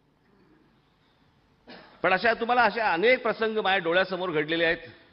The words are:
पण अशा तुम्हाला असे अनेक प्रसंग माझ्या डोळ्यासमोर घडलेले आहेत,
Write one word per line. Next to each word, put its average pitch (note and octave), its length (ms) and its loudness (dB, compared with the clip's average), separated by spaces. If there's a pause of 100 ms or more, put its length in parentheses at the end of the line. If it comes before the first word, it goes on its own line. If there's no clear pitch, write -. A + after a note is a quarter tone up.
(2000)
पण F3+ 100 2
अशा A3+ 220 2
तुम्हाला A#3 280 0
असे G#3+ 180 2
अनेक G#3+ 420 2
प्रसंग A3 360 -2
माझ्या G3 200 0
डोळ्यासमोर F#3 520 -2
घडलेले D#3 340 -2
आहेत, E3 120 0 (360)